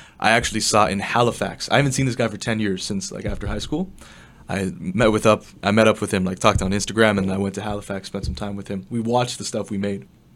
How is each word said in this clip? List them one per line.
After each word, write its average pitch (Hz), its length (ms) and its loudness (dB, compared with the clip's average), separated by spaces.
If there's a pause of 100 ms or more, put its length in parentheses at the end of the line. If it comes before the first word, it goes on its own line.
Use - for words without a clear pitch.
(180)
I 107 120 2
actually 113 300 0
saw 107 260 4
in 101 120 -2
Halifax. 107 720 -2
I 110 60 4
haven't 139 160 4
seen 135 140 0
this 120 100 -2
guy 117 120 0
for 104 80 -6
ten 110 240 -4
years 98 240 -2
since, 98 280 -6
like, - 140 -8
after 101 200 -4
high 104 120 -4
school. 165 320 -4 (580)
I 95 300 -2
met 107 340 2
with 107 120 0
up, 107 200 4 (180)
I 101 80 2
met 110 180 6
up 107 140 2
with 101 100 -2
him, 95 120 2
like, 92 160 -2
talked 104 200 4
on 95 120 0
Instagram, 104 440 4
and 95 160 0
I 95 60 -2
went 98 160 -2
to 98 80 -6
Halifax, 101 460 -8
spent 98 180 -8
some - 80 -6
time 101 220 -6
with 98 120 -12
him. 95 220 -6
We 120 100 -2
watched 123 380 0
the 107 60 -10
stuff - 260 -6
we 101 80 -4
made. 98 280 -4 (300)